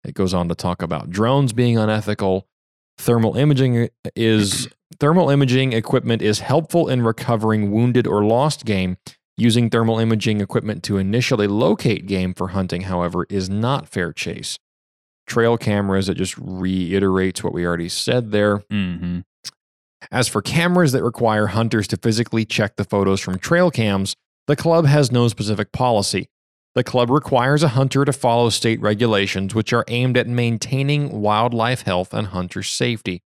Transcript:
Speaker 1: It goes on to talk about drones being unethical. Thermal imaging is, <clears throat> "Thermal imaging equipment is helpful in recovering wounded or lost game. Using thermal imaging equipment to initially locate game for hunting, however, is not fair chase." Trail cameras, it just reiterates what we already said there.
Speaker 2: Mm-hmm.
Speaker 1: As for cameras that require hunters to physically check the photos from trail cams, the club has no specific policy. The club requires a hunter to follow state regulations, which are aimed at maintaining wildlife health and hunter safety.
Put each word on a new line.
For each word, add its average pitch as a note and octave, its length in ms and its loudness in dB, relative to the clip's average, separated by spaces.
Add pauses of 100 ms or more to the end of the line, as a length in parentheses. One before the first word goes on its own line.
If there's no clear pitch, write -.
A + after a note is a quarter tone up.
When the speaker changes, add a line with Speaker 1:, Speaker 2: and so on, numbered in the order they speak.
Speaker 1:
It - 100 -12
goes F#2+ 180 0
on F2 160 0
to E2+ 60 -2
talk F2 280 -4
about D#2+ 280 -6
drones A#2+ 420 2
being A#2+ 240 2
unethical. G#2 720 -2 (500)
Thermal A2+ 400 2
imaging B2+ 540 2 (240)
is, G#2+ 540 2 (140)
<clears throat> - 180 -20
"Thermal D#3+ 280 4
imaging C3 460 4
equipment A2+ 480 0
is G#2 180 2
helpful D#3+ 480 0
in B2+ 140 0
recovering A2 680 0
wounded A#2 360 2
or G#2 180 2
lost B2 400 0
game. F#2 320 -2 (420)
Using A#2 300 4
thermal A2+ 300 2
imaging A2 420 0
equipment G2+ 440 -4
to G2+ 120 -2
initially G#2 500 0
locate A2 600 0
game F#2 260 -2
for F#2 160 -6
hunting, F2+ 340 -4
however, F2+ 460 -2
is F#2+ 220 -4
not A#2 380 -2
fair F2 240 -4
chase." - 460 -10 (680)
Trail A#2 320 2
cameras, G2 500 0
it F#2 60 -2
just F#2 240 -6
reiterates F#2 1040 0
what F2 80 -4
we F2 140 -4
already E2+ 220 -2
said B2 420 -2
there. G#2 280 2 (140)
Speaker 2:
Mm-hmm. F2 480 -4 (920)
Speaker 1:
As B2 160 0
for G#2+ 120 -2
cameras E3+ 520 2
that B2+ 100 0
require G#2+ 460 0
hunters A2 400 0
to A2+ 80 -2
physically A2+ 480 0
check - 320 -2
the G2+ 80 -2
photos G2 360 0
from F#2 180 -6
trail E3+ 340 2
cams, G2 420 -2 (320)
the D3 100 2
club E3 300 2
has C#3 240 4
no A#2+ 160 4
specific G#2 460 -4
policy. G#2+ 560 0 (480)
The B2 80 0
club A#2+ 260 0
requires C#3 540 2
a D3+ 40 4
hunter C3+ 360 2
to C#3+ 80 0
follow A#2+ 380 2
state A2+ 300 -2
regulations, G2+ 760 0
which A2 180 -2
are A#2 160 0
aimed B2 280 0
at A#2 120 0
maintaining B2 920 -2
wildlife A2+ 600 0
health F#2 320 -2
and G#2+ 140 -4
hunter F2+ 340 -8
safety. G#2+ 640 -4